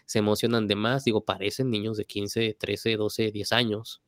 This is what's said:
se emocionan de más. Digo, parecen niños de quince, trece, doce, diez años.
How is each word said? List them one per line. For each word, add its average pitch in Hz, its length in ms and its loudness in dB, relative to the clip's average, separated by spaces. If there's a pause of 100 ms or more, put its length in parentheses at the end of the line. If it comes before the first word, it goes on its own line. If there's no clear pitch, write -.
se - 120 0
emocionan 107 480 2
de 101 100 2
más. 120 280 0
Digo, 107 220 2
parecen 101 440 -2
niños 107 280 -2
de 104 80 -4
quince, 107 520 -2
trece, 107 380 -2
doce, 107 360 0
diez 101 200 -4
años. 113 560 0